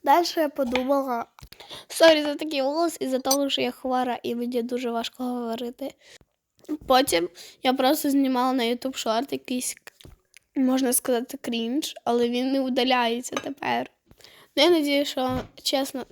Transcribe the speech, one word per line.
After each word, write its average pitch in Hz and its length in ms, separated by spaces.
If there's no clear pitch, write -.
Дальше 339 360
я 302 80
подумала, 254 760
сорі 320 340
за 294 120
такий 294 260
голос, 311 400
із-за 262 180
того, 269 320
що 269 120
я 247 80
хвора 254 520
і 240 120
мені 240 280
дуже 247 280
важко 233 340
говорити. 247 680
Потім 285 420
я 254 100
просто 277 380
знімала 262 420
на 254 100
YouTube 240 440
Short 233 260
якийсь, 254 440
можна 262 360
сказати, 254 480
крінж, 233 540
але 240 240
він 247 240
не 269 80
удаляється 247 760
тепер. 247 540
Ну, 277 60
я 339 80
надію, 294 340
що, 254 360
чесно, 269 500